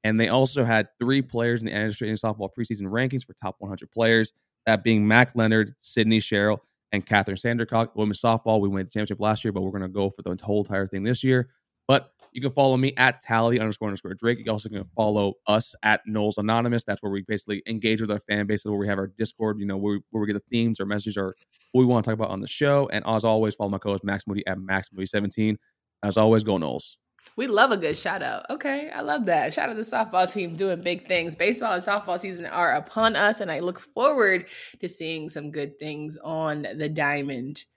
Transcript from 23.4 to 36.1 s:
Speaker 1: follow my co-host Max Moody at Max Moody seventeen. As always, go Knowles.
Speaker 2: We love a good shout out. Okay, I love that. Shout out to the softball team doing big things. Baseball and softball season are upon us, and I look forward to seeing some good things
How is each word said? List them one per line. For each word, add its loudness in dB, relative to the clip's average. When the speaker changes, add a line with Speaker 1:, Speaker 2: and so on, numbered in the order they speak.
Speaker 1:
follow -4
my -4
co-host -4
Max -4
Moody -4
at -4
Max -4
Moody -6
seventeen. 0
As 0
always, 6
go 0
Knowles. -6
Speaker 2:
We -2
love 6
a 2
good -2
shout -4
out. -6
Okay, -6
I -10
love -2
that. 2
Shout -2
out -6
to -6
the -8
softball 0
team -6
doing -2
big -4
things. 0
Baseball 0
and -2
softball -2
season -10
are 2
upon 0
us, 2
and -4
I -4
look -4
forward 2
to -8
seeing -8
some -10
good -8
things -10